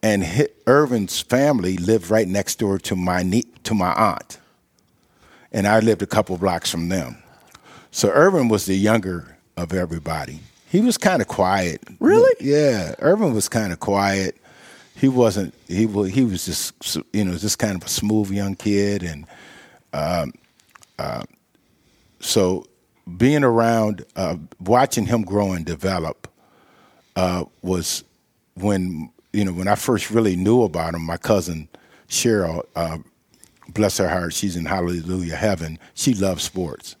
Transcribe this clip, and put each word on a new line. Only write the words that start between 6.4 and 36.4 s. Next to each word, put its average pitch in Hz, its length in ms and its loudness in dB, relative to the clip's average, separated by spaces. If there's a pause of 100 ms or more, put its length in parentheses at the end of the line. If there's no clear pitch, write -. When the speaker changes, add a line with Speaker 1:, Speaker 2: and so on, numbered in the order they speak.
Speaker 1:
from 85 200 -4
them. 73 280 -4 (760)
So - 200 2
Irvin 156 360 6
was 104 180 2
the 95 120 0
younger 95 600 0 (180)
of 87 180 -6
everybody. 80 680 -6 (280)
He 185 120 2
was 240 160 2
kinda 180 280 2
quiet. 92 560 0 (180)
Speaker 2:
Really? 453 420 6
Speaker 1:
Yeah, 135 580 2
Irvin 185 340 2
was 104 160 -2
kinda 101 280 -2
quiet. 98 600 0 (580)
He 135 120 2
wasn't. 113 460 2 (140)
He 95 180 0
wa-, 104 180 0
he 98 200 0
was 95 220 -2
just - 280 -6 (100)
s-, - 140 -6 (160)
you 104 100 0
know, 90 140 -2
just 101 200 -4
kind 101 180 -4
of 87 100 -10
a - 40 -14
smooth 104 420 0
young 98 240 -4
kid, 101 480 -2
and, 78 220 -10 (680)
um, 76 400 -4 (680)
uh, - 240 -8 (960)
so 92 460 0 (520)
being 139 260 4
around, 113 600 2 (120)
uh, 92 200 -4 (240)
watching 110 460 2
him 117 180 0
grow 98 300 0
and 85 120 -6
develop, 85 600 -4 (880)
uh, 90 300 0 (160)
was 90 420 -4 (520)
when 90 540 -4 (240)
you 101 120 0
know, 92 80 -4
when 92 140 -4
I 95 80 2
first - 360 -2
really 107 240 2
knew 107 280 4
about 82 320 -2
him, 82 100 -8
my 82 120 -6
cousin 85 500 -2 (420)
Cheryl, 92 540 0 (120)
uh, 82 220 -4 (720)
bless 98 280 0
her 95 100 2
heart, 85 260 -2
she's 95 220 -4
in 85 100 -6
hallelujah 87 680 -4
heaven. 82 420 -2 (160)
She - 200 0
loves 95 300 -2